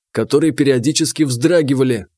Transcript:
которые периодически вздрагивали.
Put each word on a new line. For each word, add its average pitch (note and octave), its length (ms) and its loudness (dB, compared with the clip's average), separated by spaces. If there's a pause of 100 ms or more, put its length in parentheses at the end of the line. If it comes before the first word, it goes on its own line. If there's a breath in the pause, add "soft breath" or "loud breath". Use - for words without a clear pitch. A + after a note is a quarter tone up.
(120)
которые C#3+ 400 0
периодически D3 720 0
вздрагивали. C3 840 0 (120)